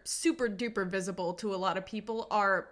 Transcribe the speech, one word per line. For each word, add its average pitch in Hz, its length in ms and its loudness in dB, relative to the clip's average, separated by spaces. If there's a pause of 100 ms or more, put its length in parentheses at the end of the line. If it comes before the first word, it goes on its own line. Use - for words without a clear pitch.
super 320 460 2
duper 202 400 -2
visible 185 460 -2
to 208 180 -4
a - 20 0
lot 185 220 0
of 190 80 -4
people, 220 460 -6
are 196 400 4